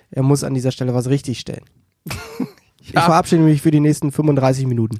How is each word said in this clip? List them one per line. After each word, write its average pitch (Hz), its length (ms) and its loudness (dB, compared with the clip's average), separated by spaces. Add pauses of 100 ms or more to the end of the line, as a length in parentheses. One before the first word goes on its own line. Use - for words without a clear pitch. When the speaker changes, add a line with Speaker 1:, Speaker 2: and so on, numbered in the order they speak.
Speaker 1:
er 131 140 -2
muss 139 200 2
an 135 120 -4
dieser 127 160 -2
Stelle 127 240 -4
was 123 140 -2
richtigstellen. - 560 -4 (420)
Speaker 2:
<laughs> - 80 -10 (720)
Speaker 1:
Ich - 40 -18
verabschiede 170 500 2
mich 156 220 4
für 160 80 2
die 151 80 4
nächsten 147 320 0
fünfunddreißig 135 560 0
Minuten. 113 320 -2